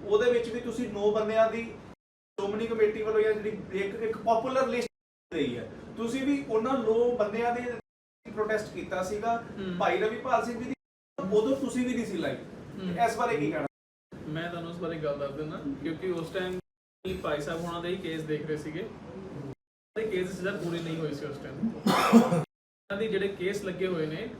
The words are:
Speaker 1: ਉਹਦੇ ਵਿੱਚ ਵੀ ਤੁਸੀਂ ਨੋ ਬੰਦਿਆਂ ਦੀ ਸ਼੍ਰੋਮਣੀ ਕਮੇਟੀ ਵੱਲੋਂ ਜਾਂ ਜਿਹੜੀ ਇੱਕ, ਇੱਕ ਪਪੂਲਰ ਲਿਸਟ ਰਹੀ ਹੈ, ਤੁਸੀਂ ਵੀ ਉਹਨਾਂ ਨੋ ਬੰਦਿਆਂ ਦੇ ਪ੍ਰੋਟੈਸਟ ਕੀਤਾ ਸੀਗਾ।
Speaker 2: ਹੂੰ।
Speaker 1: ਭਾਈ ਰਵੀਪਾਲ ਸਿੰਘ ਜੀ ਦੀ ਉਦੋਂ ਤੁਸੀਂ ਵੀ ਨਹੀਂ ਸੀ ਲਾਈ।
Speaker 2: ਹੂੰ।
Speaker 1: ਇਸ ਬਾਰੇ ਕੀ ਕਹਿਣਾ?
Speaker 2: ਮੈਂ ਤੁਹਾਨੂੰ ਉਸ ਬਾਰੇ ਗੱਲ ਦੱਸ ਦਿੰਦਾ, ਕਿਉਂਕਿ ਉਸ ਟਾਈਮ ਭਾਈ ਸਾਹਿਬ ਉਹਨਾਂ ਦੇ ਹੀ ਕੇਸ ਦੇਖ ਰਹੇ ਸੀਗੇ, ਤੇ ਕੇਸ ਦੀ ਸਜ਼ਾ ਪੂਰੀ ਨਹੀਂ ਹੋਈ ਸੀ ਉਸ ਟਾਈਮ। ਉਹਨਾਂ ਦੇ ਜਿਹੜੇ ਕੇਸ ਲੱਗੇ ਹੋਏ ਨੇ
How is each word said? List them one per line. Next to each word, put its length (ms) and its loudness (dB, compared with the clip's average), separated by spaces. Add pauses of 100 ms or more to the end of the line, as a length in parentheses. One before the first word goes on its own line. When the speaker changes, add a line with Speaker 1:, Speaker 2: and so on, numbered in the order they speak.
Speaker 1:
ਉਹਦੇ 260 6
ਵਿੱਚ 180 2
ਵੀ 100 -4
ਤੁਸੀਂ 300 -4
ਨੋ 220 4
ਬੰਦਿਆਂ 400 4
ਦੀ 120 -4
ਸ਼੍ਰੋਮਣੀ 1040 -6
ਕਮੇਟੀ 360 4
ਵੱਲੋਂ 180 4
ਜਾਂ 120 4
ਜਿਹੜੀ 160 -2 (300)
ਇੱਕ, 160 -2
ਇੱਕ 220 -2
ਪਪੂਲਰ 500 2
ਲਿਸਟ 200 0 (460)
ਰਹੀ 240 0
ਹੈ, 140 -10 (260)
ਤੁਸੀਂ 260 -2
ਵੀ 260 2
ਉਹਨਾਂ 280 2
ਨੋ 340 4
ਬੰਦਿਆਂ 440 0
ਦੇ 60 -4 (720)
ਪ੍ਰੋਟੈਸਟ 420 -2
ਕੀਤਾ 300 -4
ਸੀਗਾ। 400 0 (160)
Speaker 2:
ਹੂੰ। 200 -4
Speaker 1:
ਭਾਈ 180 4
ਰਵੀਪਾਲ 480 2
ਸਿੰਘ 180 -4
ਜੀ 60 -6
ਦੀ 60 -4 (560)
ਉਦੋਂ 260 6
ਤੁਸੀਂ 280 0
ਵੀ 80 0
ਨਹੀਂ 120 0
ਸੀ 120 -4
ਲਾਈ। 180 -2
Speaker 2:
ਹੂੰ। 720 -2
Speaker 1:
ਇਸ 120 2
ਬਾਰੇ 200 2
ਕੀ 140 2
ਕਹਿਣਾ? 160 -2 (600)
Speaker 2:
ਮੈਂ 220 -4
ਤੁਹਾਨੂੰ 220 -8
ਉਸ 60 -10
ਬਾਰੇ 180 -4
ਗੱਲ 240 -2
ਦੱਸ 120 -2
ਦਿੰਦਾ, 300 -6 (220)
ਕਿਉਂਕਿ 280 -2
ਉਸ 180 -2
ਟਾਈਮ 300 -4 (600)
ਭਾਈ 200 -2
ਸਾਹਿਬ 200 -4
ਉਹਨਾਂ 200 -4
ਦੇ 80 -4
ਹੀ 60 0
ਕੇਸ 280 -4
ਦੇਖ 240 -2
ਰਹੇ 100 0
ਸੀਗੇ, 320 -6 (1080)
ਤੇ 120 0
ਕੇਸ 200 2
ਦੀ 60 -6
ਸਜ਼ਾ 180 -2
ਪੂਰੀ 280 -2
ਨਹੀਂ 180 -4
ਹੋਈ 160 -2
ਸੀ 120 -6
ਉਸ 120 -6
ਟਾਈਮ। 380 -4
ਉਹਨਾਂ 1200 4
ਦੇ 100 0
ਜਿਹੜੇ 200 0
ਕੇਸ 360 -2
ਲੱਗੇ 240 -2
ਹੋਏ 180 0
ਨੇ 240 -6 (100)